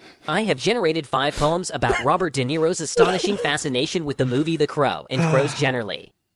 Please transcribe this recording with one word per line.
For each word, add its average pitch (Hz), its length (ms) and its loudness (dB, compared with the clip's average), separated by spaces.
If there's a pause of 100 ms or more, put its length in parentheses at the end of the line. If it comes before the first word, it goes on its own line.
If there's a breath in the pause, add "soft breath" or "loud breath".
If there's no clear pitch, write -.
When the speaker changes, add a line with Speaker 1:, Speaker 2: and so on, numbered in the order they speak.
(260 loud breath)
Speaker 1:
I 175 180 0
have 160 140 0
generated 165 480 0
five 143 300 0
poems 165 380 0
about 120 280 0
Robert 165 300 2
De 131 120 0
Niro's 160 360 0
astonishing 185 560 2
fascination 151 680 -2
with 143 120 -4
the 139 80 0
movie 151 320 0
The 147 100 2
Crow 107 440 -2
and 131 100 -2
crows 147 340 2
Speaker 2:
<sighs> - 40 -10
Speaker 1:
generally. 120 540 -2 (240)